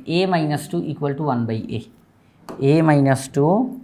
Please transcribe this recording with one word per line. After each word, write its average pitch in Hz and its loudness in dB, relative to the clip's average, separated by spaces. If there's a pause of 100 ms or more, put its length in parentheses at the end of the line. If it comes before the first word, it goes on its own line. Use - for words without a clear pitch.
A 175 0
minus 156 -2
two 175 -2
equal 143 -4
to 156 -4
one 120 0
by 113 -6
A, - -8 (800)
A 147 4
minus 143 2
two 170 2 (160)